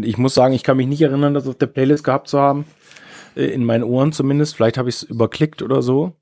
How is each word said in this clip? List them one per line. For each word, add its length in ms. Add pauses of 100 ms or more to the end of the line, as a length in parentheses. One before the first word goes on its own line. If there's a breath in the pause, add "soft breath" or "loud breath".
ich 140
muss 160
sagen, 180
ich 120
kann 120
mich 120
nicht 120
erinnern, 320
das 140
auf 100
der 120
Playlist 360
gehabt 240
zu 120
haben. 260 (680 loud breath)
Äh, 100
in 180
meinen 200
Ohren 280
zumindest. 440
Vielleicht 200
habe 140
ich's 140
überklickt 580
oder 180
so. 420